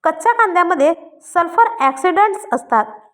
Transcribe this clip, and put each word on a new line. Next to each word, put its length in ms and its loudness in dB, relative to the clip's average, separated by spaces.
कच्च्या 280 0
कांद्यामध्ये 600 2
सल्फर 460 0
ऑक्सिडंट्स 720 0
असतात 320 0